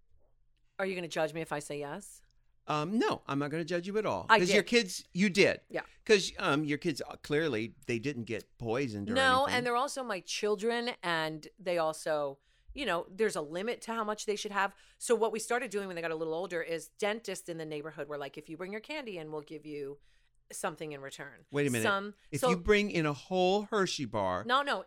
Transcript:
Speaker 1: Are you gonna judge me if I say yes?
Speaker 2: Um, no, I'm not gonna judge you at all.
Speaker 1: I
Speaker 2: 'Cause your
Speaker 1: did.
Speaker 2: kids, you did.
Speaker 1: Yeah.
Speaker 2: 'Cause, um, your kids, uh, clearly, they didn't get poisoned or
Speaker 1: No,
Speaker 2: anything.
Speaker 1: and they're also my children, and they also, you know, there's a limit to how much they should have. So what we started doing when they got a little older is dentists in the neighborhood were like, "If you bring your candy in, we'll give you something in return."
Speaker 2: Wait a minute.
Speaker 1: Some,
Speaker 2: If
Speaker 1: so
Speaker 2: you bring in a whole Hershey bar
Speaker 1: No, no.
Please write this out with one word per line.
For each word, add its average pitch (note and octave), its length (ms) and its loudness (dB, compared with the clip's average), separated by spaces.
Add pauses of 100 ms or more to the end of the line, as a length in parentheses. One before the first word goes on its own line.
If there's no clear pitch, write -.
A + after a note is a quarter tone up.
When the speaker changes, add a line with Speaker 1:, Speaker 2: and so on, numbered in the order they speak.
(800)
Speaker 1:
Are G3 60 0
you F#3+ 100 0
gonna F3 140 -4
judge D#3 240 0
me E3 80 -4
if D#3+ 120 -6
I D3 60 0
say D3 200 -6
yes? D3 420 -8 (460)
Speaker 2:
Um, D3+ 320 0
no, - 280 2
I'm C#3 140 0
not D3 100 -2
gonna D#3+ 140 -2
judge F3 240 -2
you G3+ 100 -2
at G#3 80 0
all. G2+ 220 0
Speaker 1:
I A3 100 10
Speaker 2:
'Cause F3+ 140 4
your G#3 100 6
Speaker 1:
did. - 60 -12
Speaker 2:
kids, A#3 440 2
you G3 160 4
did. D#3+ 400 6
Speaker 1:
Yeah. D3+ 140 -4 (220)
Speaker 2:
'Cause, G3 340 4
um, D#3 260 2
your D3 140 -2
kids, D3 300 -2
uh, - 80 -12
clearly, C#3+ 580 0 (120)
they A#2+ 120 0
didn't A#2+ 260 -4
get G#2 220 -6 (120)
poisoned A#2 520 -2
or A#3 40 0
Speaker 1:
No, C4 300 6
Speaker 2:
anything. C4 120 0
Speaker 1:
and B3 100 0
they're A#3+ 100 2
also C4 280 -2
my G3+ 160 -4
children, A3+ 680 0 (120)
and D#3+ 460 -2 (100)
they F3+ 200 0
also, D#3 600 0 (360)
you C#4 120 -4
know, F3 240 0
there's G3 240 0
a F3 60 -2
limit F3 420 -4
to A3+ 120 -6
how A3+ 100 -2
much G#3+ 220 -4
they G#3 100 0
should G3+ 160 -8
have. G3 220 0 (240)
So - 180 2
what G#3+ 160 4
we A3+ 80 -2
started A#3+ 320 -2
doing G3+ 160 -4
when F3+ 80 -8
they E3 60 -4
got E3 100 -2
a D#3+ 40 -2
little D#3+ 180 -2
older F3 280 -2
is E3 260 -6 (100)
dentists G#3 500 -4
in D#3+ 100 -6
the D#3+ 80 -6
neighborhood D3+ 420 -8
were D3 100 -6
like, C#3+ 200 -10
"If D3+ 100 -14
you D#3+ 80 -10
bring F3+ 140 -8
your G#3+ 100 -8
candy A#3+ 380 -8
in, D#3 140 -10
we'll D3+ 100 -6
give D3+ 240 -14
you C#3+ 320 -8 (540)
something D#3 400 -6
in C#3 80 -10
return." C3+ 500 -14
Speaker 2:
Wait C#3+ 160 2
a C3+ 40 2
minute. A#2 140 2
Speaker 1:
Some, G3+ 300 2 (160)
Speaker 2:
If D3 120 -4
Speaker 1:
so B3+ 80 6
Speaker 2:
you F#3 60 4
bring G#3 360 4
in E3 140 2
a D3 60 2
whole F#3 500 2
Hershey F#3+ 420 0
bar G2+ 400 0
Speaker 1:
No, B3+ 180 2
no. A#3+ 240 -2